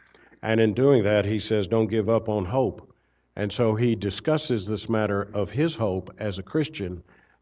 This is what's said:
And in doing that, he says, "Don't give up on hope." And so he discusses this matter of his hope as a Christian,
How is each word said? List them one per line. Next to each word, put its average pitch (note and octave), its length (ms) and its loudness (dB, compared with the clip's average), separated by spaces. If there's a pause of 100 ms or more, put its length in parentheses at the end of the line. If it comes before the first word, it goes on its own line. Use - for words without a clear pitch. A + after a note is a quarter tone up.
(440)
And A2 180 2
in G#2+ 140 4
doing C3 260 6
that, G#2 240 4
he G#2 140 0
says, G2+ 280 0
"Don't A2 220 2
give A2 200 0
up A2 200 0
on G#2 160 0
hope." A2+ 480 -4 (420)
And G2 160 -4
so A2+ 220 2
he A#2 220 2
discusses G#2+ 720 -2
this G#2 200 -6
matter G#2 460 0
of G#2 160 -2
his D3 240 -2
hope F#2+ 460 -4
as G2+ 180 -6
a F#2+ 60 -10
Christian, G2 600 -4 (380)